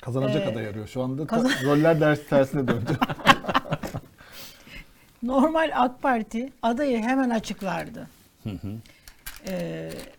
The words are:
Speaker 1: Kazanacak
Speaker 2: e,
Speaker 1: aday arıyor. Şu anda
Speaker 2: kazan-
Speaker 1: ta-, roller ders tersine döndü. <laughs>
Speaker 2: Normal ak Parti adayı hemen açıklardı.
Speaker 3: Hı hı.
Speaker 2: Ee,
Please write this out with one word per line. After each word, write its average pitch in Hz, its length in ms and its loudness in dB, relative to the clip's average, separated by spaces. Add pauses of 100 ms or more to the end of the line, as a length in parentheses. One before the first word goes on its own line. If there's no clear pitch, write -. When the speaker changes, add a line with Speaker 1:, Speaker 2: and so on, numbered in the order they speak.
Speaker 1:
Kazanacak 131 460 0
Speaker 2:
e, - 40 0
Speaker 1:
aday 110 180 -4
arıyor. 107 200 -8
Şu 127 140 -4
anda 135 240 -4
Speaker 2:
kazan- 233 240 2
Speaker 1:
ta-, 123 140 0
roller 151 360 6
ders 151 280 4
tersine 139 400 2
döndü. 131 300 -2
<laughs> - 0 - (2250)
Speaker 2:
Normal 294 520 4
ak 247 280 0
Parti 240 500 0 (100)
adayı 240 360 2
hemen 254 320 2
açıklardı. 185 760 -4 (340)
Speaker 3:
Hı 110 80 -6
hı. 98 180 -8 (800)
Speaker 2:
Ee, 165 420 -8 (280)